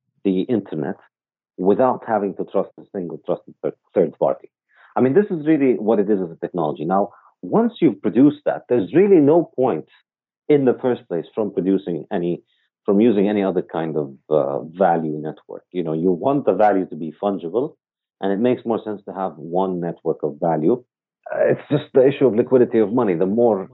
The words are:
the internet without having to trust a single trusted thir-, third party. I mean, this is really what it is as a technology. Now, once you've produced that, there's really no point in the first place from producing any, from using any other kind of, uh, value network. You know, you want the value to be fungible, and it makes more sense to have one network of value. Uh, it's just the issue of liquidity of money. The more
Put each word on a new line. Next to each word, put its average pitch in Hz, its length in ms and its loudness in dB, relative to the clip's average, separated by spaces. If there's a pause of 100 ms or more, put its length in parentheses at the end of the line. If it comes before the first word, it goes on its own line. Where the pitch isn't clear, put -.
(240)
the 95 180 0
internet 98 540 -4 (640)
without 104 500 2
having 101 280 -2
to 95 100 -8
trust - 340 -4
a - 40 -20 (100)
single 85 320 -8
trusted - 360 -8
thir-, - 140 -6 (180)
third - 240 0
party. - 340 -4 (440)
I 110 60 0
mean, 127 120 2
this 202 160 4
is 160 160 -6
really 139 300 2
what 107 240 0
it 98 100 0
is 101 100 2
as 87 120 -6
a 82 40 -16
technology. 78 500 -4
Now, 98 260 0 (300)
once 214 380 0
you've 131 220 0
produced 139 440 2
that, - 220 -4
there's 92 260 0
really 190 260 6
no 151 360 4
point 110 320 -2 (600)
in 143 160 4
the 120 160 2
first 120 260 -2
place 82 260 -6
from 107 200 -4
producing 92 580 -2
any, 87 320 -4 (420)
from 101 140 2
using 110 300 4
any 104 140 0
other 92 180 0
kind 80 340 -6
of, 71 180 -4 (160)
uh, 69 340 0
value 82 580 0
network. - 500 -14
You 90 120 -6
know, 80 100 -4
you 82 180 0
want 123 340 -2
the 104 80 2
value 98 340 2
to - 80 -14
be 78 260 -10
fungible, 101 540 -4 (440)
and 98 140 -2
it 95 60 -4
makes 120 260 0
more 113 180 -2
sense 104 220 -10
to 95 80 -12
have 95 240 -6
one 90 420 -4
network 85 440 -6
of 73 160 -6
value. 82 440 0 (480)
Uh, - 200 0
it's - 180 -2
just 143 240 -2
the 127 120 6
issue 139 220 2
of 101 80 2
liquidity 120 440 2
of 104 120 0
money. 113 240 0
The 87 100 0
more 104 480 0